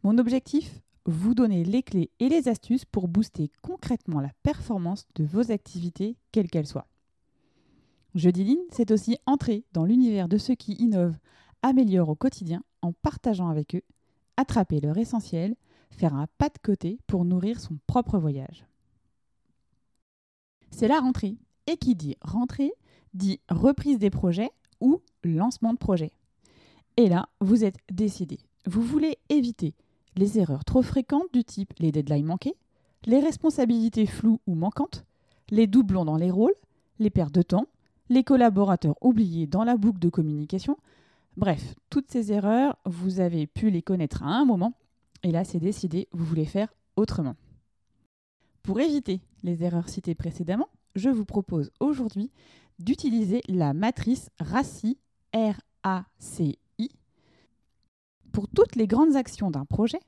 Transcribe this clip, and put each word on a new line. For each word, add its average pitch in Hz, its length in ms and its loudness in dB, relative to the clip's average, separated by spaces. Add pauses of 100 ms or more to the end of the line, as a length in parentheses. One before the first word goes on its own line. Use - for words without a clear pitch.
Mon 214 140 4
objectif, 254 640 0 (240)
vous 175 280 0
donner 214 300 2
les 208 200 -2
clés - 360 -2
et 240 80 0
les 294 220 2
astuces 233 340 -2
pour 185 240 -4
booster 170 420 -2 (120)
concrètement 220 580 -6
la 139 140 -6 (100)
performance 202 720 -4
de 156 80 -2
vos 214 300 -2
activités, 190 640 -6 (160)
quelles 190 160 2
qu'elles 156 180 -2
soient. - 220 -12 (1200)
Jeudi 175 300 2
Lean, 269 180 2 (100)
c'est 220 200 0
aussi 220 340 0
entrer 247 460 -2
dans 165 140 0
l'univers 214 420 2
de 190 100 0
ceux 240 180 0
qui - 180 -10
innovent, 185 440 0 (460)
améliorent 214 460 4
au 151 60 0
quotidien 170 460 -4 (220)
en 170 100 -4
partageant 196 560 -2
avec 151 260 -4
eux, 180 60 -6 (560)
attraper 190 420 0
leur 147 200 -2
essentiel, 214 560 -4 (340)
faire 160 240 0
un 143 140 -4 (100)
pas - 120 2
de - 140 -14
côté 196 440 -2
pour 175 180 0
nourrir 180 340 -2
son 156 280 -12
propre 240 320 0
voyage. 139 440 -6 (2000)
C'est - 180 -2
la 302 120 4
rentrée. 247 360 -2 (300)
Et 330 100 -2
qui 247 200 0
dit 147 260 -8
rentrée, 247 500 -2 (440)
dit - 340 -2
reprise 208 480 2
des 196 140 2
projets 190 400 -2 (280)
ou 285 220 4 (220)
lancement 208 500 0
de 254 60 -4
projets. 165 320 -2 (840)
Et 233 140 6
là, 175 180 2 (140)
vous 214 220 4
êtes 196 160 -2 (120)
décidé. 190 460 -4 (300)
Vous 202 160 0
voulez 294 340 0 (120)
éviter 240 440 0 (420)
les 202 220 2
erreurs 151 260 0
trop 262 200 4
fréquentes 277 500 -2
du 247 100 2
type - 360 -10
les 160 120 2
deadlines 147 360 0
manquées, 190 280 -4 (500)
les 240 140 6
responsabilités 240 840 2
floues 220 400 2
ou 185 80 -2
manquantes, 190 520 -4 (440)
les 220 160 4
doublons 190 400 4
dans 156 120 0
les 175 140 2
rôles, 226 240 4 (440)
les 214 100 2
pertes 156 240 0
de 175 80 6
temps, 185 240 0 (440)
les 247 140 6
collaborateurs 202 800 4
oubliés 185 460 2
dans 185 160 0
la 240 120 2
boucle 202 240 2
de 170 100 2
communication. 160 680 -2 (580)
Bref, 175 400 -2 (160)
toutes 277 180 -2
ces 220 220 -2
erreurs, 214 520 2
vous 180 360 -4
avez 170 260 0
pu - 240 0
les 170 140 0
connaître 180 400 -2
à - 20 -6
un 220 180 2
moment, 226 300 2 (480)
et 180 80 -2
là 165 140 0
c'est 180 160 -4
décidé, 180 520 -4
vous 170 140 -4
voulez 160 220 -2
faire 202 260 -4 (220)
autrement. 180 400 -2 (1300)
Pour 202 160 -2
éviter 277 420 0 (220)
les 170 200 -4
erreurs 170 240 -2
citées 170 280 -6
précédemment, 175 540 -6 (260)
je 202 140 0
vous 220 160 0
propose 175 440 -4 (100)
aujourd'hui 254 520 -2 (480)
d'utiliser 226 720 0
la 156 260 0
matrice 226 640 -2
raci, 214 580 -4 (380)
R 220 180 0 (300)
A 190 220 -2 (120)
C - 400 -4 (220)
I. 226 100 -6 (1400)
Pour 208 160 -4
toutes - 280 2
les 220 120 2
grandes 277 280 4
actions 214 360 -4
d'un 143 140 -6
projet 226 420 -2